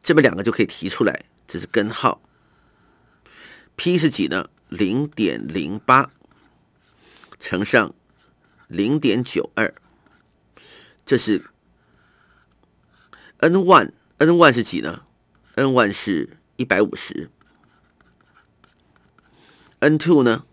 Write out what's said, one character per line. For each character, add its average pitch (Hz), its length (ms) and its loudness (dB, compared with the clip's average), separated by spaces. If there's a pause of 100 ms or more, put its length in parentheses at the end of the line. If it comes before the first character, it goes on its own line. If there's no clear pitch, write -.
这 - 120 -2
边 151 80 6
两 110 140 2
个 98 80 -8
就 110 80 -2
可 - 120 -2
以 - 20 2
提 87 240 -10
出 - 140 -4
来， 87 220 -2 (220)
这 - 120 -12
是 90 80 -12
根 107 220 -2
号。 - 320 -4 (1500)
P 180 220 -2
是 156 120 0
几 90 180 -4
呢？ 82 220 -6 (200)
零 107 380 -4
点 65 400 -6
零 82 320 -8
八 131 320 2 (1300)
乘 92 260 -6
上 107 280 0 (760)
零 113 320 -2
点 123 240 0
九 - 320 -6
二， 110 200 -4 (1300)
这 135 120 0
是 107 260 -2 (1900)
N 165 160 2
one，N 170 760 2
one 170 220 6
是 117 120 0
几 85 160 -6
呢 - 260 -10 (500)
？N 135 120 0
one 120 240 2
是 87 460 -6 (180)
一 127 100 -4
百 98 160 2
五 - 140 0
十。 - 340 -12 (2500)
N 151 200 2
two 156 240 4
呢？ 120 300 0